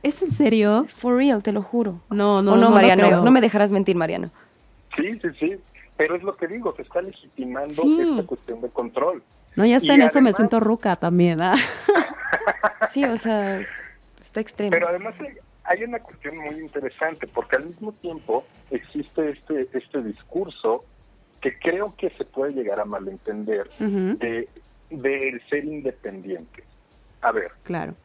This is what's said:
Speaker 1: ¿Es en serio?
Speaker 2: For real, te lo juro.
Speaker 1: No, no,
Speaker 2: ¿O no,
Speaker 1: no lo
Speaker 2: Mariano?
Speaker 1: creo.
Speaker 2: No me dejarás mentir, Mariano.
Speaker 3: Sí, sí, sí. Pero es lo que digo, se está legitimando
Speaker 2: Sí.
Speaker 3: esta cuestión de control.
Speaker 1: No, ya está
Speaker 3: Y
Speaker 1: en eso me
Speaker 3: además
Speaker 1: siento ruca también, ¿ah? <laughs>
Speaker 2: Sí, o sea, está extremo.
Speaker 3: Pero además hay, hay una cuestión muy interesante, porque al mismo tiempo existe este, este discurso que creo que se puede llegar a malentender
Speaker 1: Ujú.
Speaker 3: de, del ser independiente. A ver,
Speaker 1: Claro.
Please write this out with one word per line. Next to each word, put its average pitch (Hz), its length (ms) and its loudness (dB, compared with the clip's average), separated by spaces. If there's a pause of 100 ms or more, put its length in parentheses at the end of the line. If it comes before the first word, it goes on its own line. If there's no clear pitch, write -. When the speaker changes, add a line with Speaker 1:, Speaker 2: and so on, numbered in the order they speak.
Speaker 1:
¿Es 285 200 -4
en 349 80 -2
serio? 220 580 4
Speaker 2:
For 247 280 -2
real, 254 260 2
te 214 100 -2
lo 202 100 -2
juro. 208 380 -4 (100)
Speaker 1:
No, 202 320 2
no, 202 100 6
Speaker 2:
¿O 220 40 8
no, - 0 -
Speaker 1:
no 226 120 8
lo - 20 8
Speaker 2:
Mariano? 190 360 8
Speaker 1:
creo. 180 180 6
Speaker 2:
No 240 60 8
me 262 100 8
dejarás 208 320 4
mentir, 190 240 2
Mariano. 170 340 -2 (680)
Speaker 3:
Sí, 208 240 -4
sí, 175 80 -4 (100)
sí. 180 180 -4 (400)
Pero 156 200 0
es 180 60 -6
lo 190 140 -6
que - 120 -6
digo, 226 260 -6
se 143 80 -14
está 175 200 -6
legitimando 147 800 -8
Speaker 2:
Sí. 302 180 4
Speaker 3:
esta 302 260 0
cuestión 117 340 -10
de 123 100 -8
control. 131 520 -4 (340)
Speaker 1:
No, 202 100 2
ya 240 100 4
está 269 160 2
Speaker 3:
Y 277 40 8
Speaker 1:
en 277 60 10
eso 240 180 4
me 254 100 6
Speaker 3:
además 196 60 0
Speaker 1:
siento 220 240 2
ruca 220 360 0
también, 170 460 2
¿ah? 185 120 2 (320)
<laughs> - 1040 -2
Speaker 2:
Sí, 277 140 0
o 233 120 -2
sea, 202 440 -2 (600)
está - 200 -10
extremo. 208 300 -6
Speaker 3:
Pero 170 180 0
además 185 320 -6
hay, 277 140 -14 (300)
hay 190 200 -2
una 240 160 -10
cuestión - 380 -16
muy 156 220 -12
interesante, 156 680 -8
porque - 300 -6
al 143 100 -4
mismo 208 260 -14
tiempo 156 520 -6 (260)
existe 147 600 -6
este, 143 420 -8
este 131 300 -8
discurso 117 840 -6 (560)
que - 180 -6
creo 185 380 -4
que 180 140 -4
se - 140 -12
puede 139 280 -6
llegar 104 280 -6
a 104 40 -2
malentender 104 840 -8 (100)
Speaker 1:
Ujú. 202 400 -2
Speaker 3:
de, 233 300 -6 (420)
del 135 580 -6
ser 147 160 -4
independiente. 127 1000 -12 (580)
A 117 100 0
ver, 98 200 -4 (100)
Speaker 1:
Claro. 165 320 -10 (100)